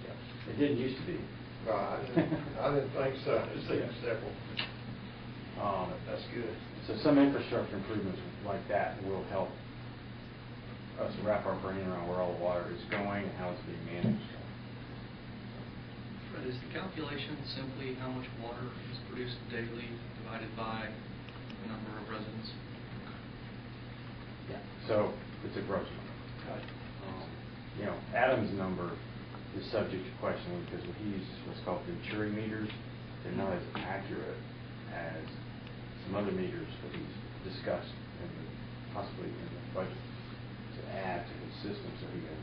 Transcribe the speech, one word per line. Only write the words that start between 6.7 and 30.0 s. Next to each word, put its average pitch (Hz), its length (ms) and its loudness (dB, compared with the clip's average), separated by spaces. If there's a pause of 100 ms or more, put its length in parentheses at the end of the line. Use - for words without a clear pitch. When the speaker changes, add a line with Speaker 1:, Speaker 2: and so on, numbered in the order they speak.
Speaker 1:
so - 140 0
some 147 160 12
infrastructure 123 600 8
improvements 98 420 2 (260)
like 95 220 0
that 87 360 4
will 95 280 2
help 95 180 4 (1500)
us 104 120 2 (120)
wrap 101 220 6
our 95 160 4
brain 95 260 2
around 87 200 2
where 90 120 4
all 87 140 6
the 85 100 0
water 87 280 6
is 87 200 -4
going 101 320 2
and 92 140 0
how 90 120 0
it's 90 160 -2
being 85 200 -4
managed. 123 440 4 (2000)
Speaker 3:
Fred, 120 160 -4
is 127 140 0
the - 180 -4
calculation 147 580 -2 (180)
simply 131 400 -2
how 127 140 -2
much 127 180 -2 (160)
water 120 240 -2 (240)
is 120 60 -4 (120)
produced 123 280 -2 (120)
daily 117 400 -2 (320)
divided 113 340 -4
by 110 320 -2 (760)
the 113 80 -4
number 107 260 -4
of 101 120 -4
residents? 107 420 -4 (2000)
Speaker 1:
Yeah, 123 80 -2 (280)
so 104 260 8 (300)
it's - 140 -2
a 95 80 0
gross 95 220 2
number. - 260 -6 (340)
Speaker 3:
Got 165 120 -2
it. - 100 -6 (380)
Speaker 1:
Um, - 200 -4 (520)
you 104 60 0
know, 92 100 2 (180)
Adam's 117 440 8
number 90 340 2 (680)
is - 140 -2
subject 95 320 2